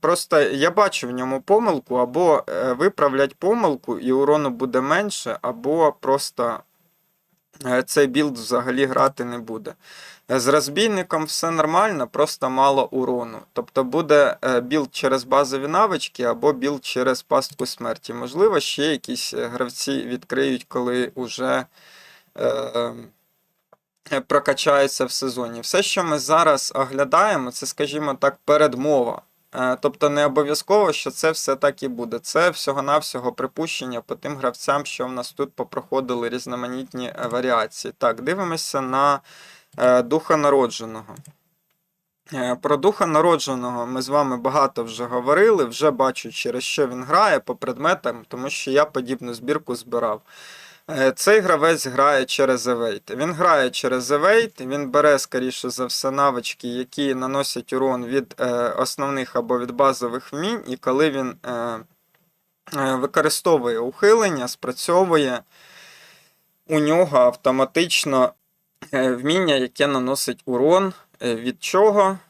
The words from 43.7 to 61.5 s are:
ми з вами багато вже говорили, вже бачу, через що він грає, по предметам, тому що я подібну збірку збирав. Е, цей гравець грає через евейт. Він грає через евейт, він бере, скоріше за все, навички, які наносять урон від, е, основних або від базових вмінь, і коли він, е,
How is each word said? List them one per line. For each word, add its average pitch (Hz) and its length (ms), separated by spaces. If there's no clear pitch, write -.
ми 127 160
з 123 60
вами 139 280
багато 131 480
вже 113 200
говорили, 147 600
вже 131 260
бачу, 127 420
через 123 320
що - 220
він 123 180
грає, 165 360
по 123 160
предметам, 127 720
тому 127 220
що - 200
я 143 140
подібну 123 500
збірку 127 400
збирав. 117 480
Е, 135 140
цей 208 280
гравець 165 460
грає 135 380
через 131 440
евейт. 117 420
Він 143 220
грає 151 380
через 127 400
евейт, 202 500
він 135 300
бере, 147 280
скоріше 127 520
за 123 160
все, 135 240
навички, 135 580
які 127 460
наносять 131 580
урон 131 340
від, 127 340
е, 120 60
основних 135 680
або 123 220
від 123 120
базових 123 600
вмінь, 190 340
і 127 100
коли 139 340
він, 135 260
е, 123 60